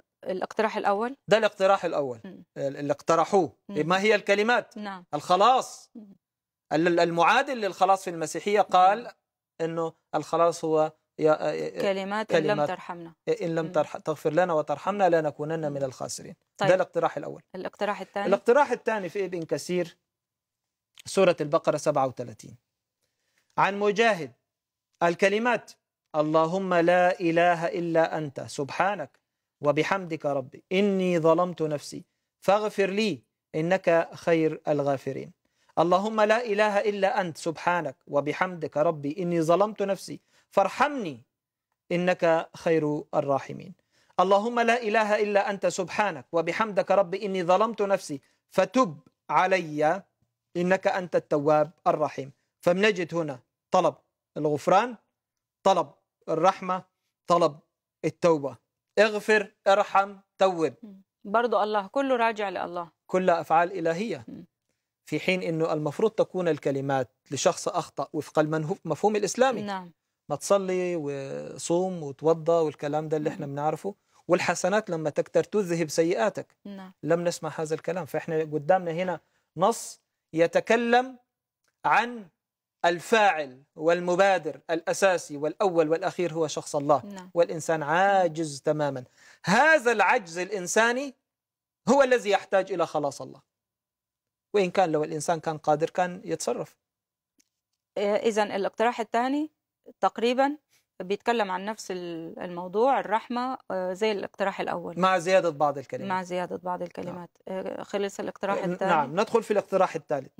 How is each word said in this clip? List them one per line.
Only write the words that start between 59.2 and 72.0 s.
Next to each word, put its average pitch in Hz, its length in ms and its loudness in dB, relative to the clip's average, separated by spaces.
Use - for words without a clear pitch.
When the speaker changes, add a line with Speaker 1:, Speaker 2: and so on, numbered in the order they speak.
Speaker 2:
ارحم، 196 500 2
توب. 165 440 2
Speaker 1:
مم. 196 200 -20
برضو 214 380 0
الله، 214 240 -2
كله 269 300 -2
راجع 226 320 -2
لله. 175 420 -8
Speaker 2:
كل 185 240 2
أفعال 170 480 2
إلهية. 165 500 -4
Speaker 1:
مم. 175 160 -16
Speaker 2:
في 151 140 -4
حين 185 220 0
إنه 165 300 -2
المفروض 151 380 -2
تكون 180 380 -2
الكلمات 139 600 -2
لشخص - 380 -2
أخطأ 156 440 -6
وفق - 260 -4
المنهو-، 156 460 -2
المفهوم 202 320 -2
الإسلامي. 208 460 -2
Speaker 1:
نعم. 190 300 -10
Speaker 2:
ما 147 80 -4
تصلي 185 600 0
وصوم 151 1080 -6